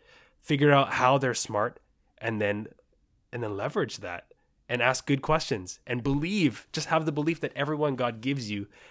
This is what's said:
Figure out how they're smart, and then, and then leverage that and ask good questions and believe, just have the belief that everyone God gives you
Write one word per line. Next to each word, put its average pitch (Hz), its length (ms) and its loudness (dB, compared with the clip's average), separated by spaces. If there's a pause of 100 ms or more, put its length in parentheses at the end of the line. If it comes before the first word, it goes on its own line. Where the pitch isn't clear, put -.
(400)
Figure 147 320 4
out 139 220 4
how 127 240 4
they're 123 160 0
smart, 110 460 -2 (380)
and 113 220 -4
then, 104 280 0 (640)
and 120 100 -6
then 107 140 -4
leverage 139 420 -4
that 87 340 -12 (360)
and 120 120 -2
ask 127 260 0
good 139 160 2
questions 123 640 -2
and 123 160 -4
believe, 143 680 0
just - 160 -4
have 160 160 2
the 156 80 0
belief 151 280 -2
that - 140 -4
everyone 147 420 0
God 120 240 -2
gives 127 300 -4
you 101 180 -6 (220)